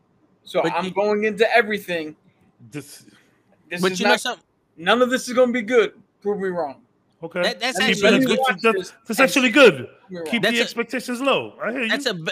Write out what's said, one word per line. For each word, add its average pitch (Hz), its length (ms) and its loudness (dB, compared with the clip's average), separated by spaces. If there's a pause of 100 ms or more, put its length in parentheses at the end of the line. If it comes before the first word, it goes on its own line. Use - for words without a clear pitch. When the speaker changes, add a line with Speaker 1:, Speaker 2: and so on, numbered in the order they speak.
(460)
Speaker 1:
So 175 160 -2
Speaker 2:
But - 120 -2
Speaker 1:
I'm 175 120 -4
Speaker 2:
you 185 60 -8
Speaker 1:
going 208 340 0
into 220 280 2
everything. 196 640 -2 (560)
Speaker 3:
This - 340 -14 (640)
Speaker 1:
This 175 120 -6
Speaker 2:
But 185 100 0
Speaker 1:
is 185 80 -8
Speaker 2:
you 208 60 -4
know 208 60 4
Speaker 1:
not, 220 100 2
Speaker 2:
something? 240 240 -10 (320)
Speaker 1:
none 196 240 2
of 247 80 4
this 254 180 -4
is 247 60 -10
gonna 247 180 4
be 240 120 -2
good. 214 380 0 (200)
Prove 202 180 -4
me 190 80 -4
wrong. 151 360 -6 (420)
Speaker 3:
Okay. 175 160 -6
Speaker 2:
That, 214 180 -2
that's 262 200 -4
Speaker 1:
I 269 40 0
mean, 262 80 2
Speaker 2:
actually 202 200 4
Speaker 1:
let - 80 4
me 262 80 2
Speaker 2:
good. 226 120 0
Speaker 1:
watch 254 220 -2
Speaker 3:
That's, 226 160 2
Speaker 1:
this - 160 -10 (140)
Speaker 3:
that's 226 120 -4
Speaker 1:
and 262 80 6
Speaker 3:
actually 262 200 2
Speaker 1:
see 226 60 2
Speaker 3:
good. 254 280 8
Speaker 1:
if 107 60 -12 (240)
we're 185 80 -12
wrong. 165 80 -10
Speaker 3:
Keep 233 160 -2
Speaker 2:
That's 220 120 0
Speaker 3:
the 233 40 0
Speaker 2:
a, 233 40 0
Speaker 3:
expectations 240 580 -6
low. 170 320 0 (100)
I 196 80 -4
hear 262 120 -6
you. 220 60 -4
Speaker 2:
that's 220 160 -4
a 233 80 -2
be-, 170 180 -8